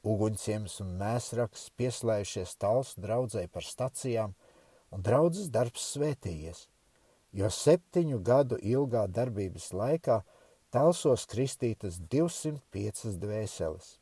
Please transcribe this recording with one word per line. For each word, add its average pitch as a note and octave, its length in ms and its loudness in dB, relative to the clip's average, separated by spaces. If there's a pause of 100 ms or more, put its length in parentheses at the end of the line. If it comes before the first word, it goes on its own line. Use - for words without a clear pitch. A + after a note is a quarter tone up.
Uguņciems G#2+ 800 0
un F#2 160 -6
mēsraksts A#2 760 -4
pieslējušies G#2+ 840 -2
Talsu A2+ 420 0
draudzei G#2+ 480 -2
par F2 160 -8
stacijām, A#2 680 -2 (560)
un G2 100 -6
draudzes E3 480 4
darbs A#2 460 0
svētījies, F2+ 720 -4 (680)
jo G2 160 2
septiņu D#3 720 4
gadu A#2+ 400 4
ilgā A2+ 480 2
darbības G#2 640 -2
laikā A#2+ 480 0 (480)
Talsos D3 560 4
kristītas A2 720 -2
divsimt D3+ 720 -2
piecas G2+ 480 -6
dvēseles. G2 840 -4